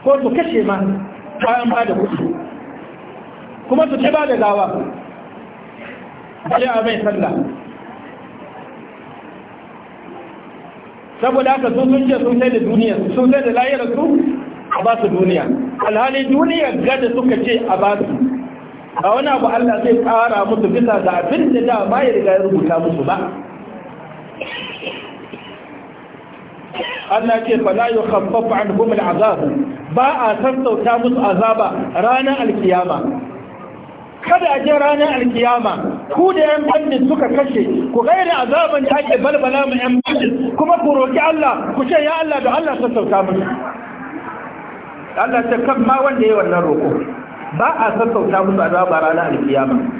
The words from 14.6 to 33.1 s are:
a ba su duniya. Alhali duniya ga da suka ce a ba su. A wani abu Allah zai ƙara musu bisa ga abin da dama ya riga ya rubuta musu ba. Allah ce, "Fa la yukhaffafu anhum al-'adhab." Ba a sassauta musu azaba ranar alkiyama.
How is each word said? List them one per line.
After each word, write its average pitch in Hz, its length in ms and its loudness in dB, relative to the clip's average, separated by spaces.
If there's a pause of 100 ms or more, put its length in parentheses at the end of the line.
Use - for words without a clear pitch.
a - 140 -2
ba 226 180 4
su 208 80 2
duniya. 180 360 2 (420)
Alhali 262 420 0
duniya 311 420 2 (140)
ga 262 160 4
da 254 140 2
suka 247 280 2
ce 240 120 2 (120)
a 190 100 2
ba 202 200 2
su. - 80 0 (1000)
A 185 120 4
wani 277 120 0
abu 262 200 2
Allah 233 360 2
zai 240 200 4
ƙara 226 420 2
musu 208 240 2
bisa 233 340 2
ga 180 160 2
abin - 340 2
da 240 80 4
dama 233 420 2
ya 254 100 4
riga 190 180 4
ya 190 120 6
rubuta 170 360 2
musu 160 240 -2
ba. 175 140 0 (4000)
Allah 226 360 2
ce, 233 140 2
"Fa 202 140 2
la 233 160 2
yukhaffafu 226 640 0
anhum 208 380 2
al-'adhab." 202 480 2 (540)
Ba 214 140 4 (200)
a 214 140 2
sassauta 247 580 2
musu 247 200 2
azaba 214 480 2 (260)
ranar 262 480 2
alkiyama. 180 560 2 (1300)